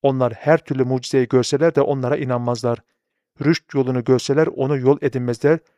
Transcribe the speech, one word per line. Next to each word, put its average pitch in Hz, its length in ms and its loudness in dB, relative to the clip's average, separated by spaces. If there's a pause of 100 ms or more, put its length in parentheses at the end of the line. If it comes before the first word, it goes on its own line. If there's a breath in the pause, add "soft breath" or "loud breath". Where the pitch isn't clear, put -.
Onlar 131 300 0
her 156 260 2
türlü 131 260 -2
mucizeyi 127 440 -2
görseler 143 460 2
de 143 60 2
onlara 135 360 -2
inanmazlar. 120 640 -4 (680)
Rüşt - 300 0
yolunu 127 300 -2
görseler 135 420 2
onu 139 320 -4
yol 131 220 2
edinmezler 135 580 0 (200)